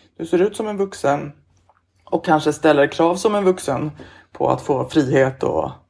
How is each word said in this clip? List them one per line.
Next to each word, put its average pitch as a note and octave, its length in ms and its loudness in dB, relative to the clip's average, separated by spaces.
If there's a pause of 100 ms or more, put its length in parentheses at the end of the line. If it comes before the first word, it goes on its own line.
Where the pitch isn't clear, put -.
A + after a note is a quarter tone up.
(180)
du E3 80 -10
ser E3+ 160 2
ut G#3 140 0
som A3 120 -6
en G#3 100 -6
vuxen D3 540 -2 (800)
och E3 140 -2
kanske D3+ 280 2
ställer D3 340 4
krav E3+ 280 0
som G#3 200 0
en G3+ 80 0
vuxen D#3 480 -2 (400)
på C3+ 180 -2
att C3 120 0
få B2+ 240 -2
frihet C3+ 580 2
och D2 280 -2 (180)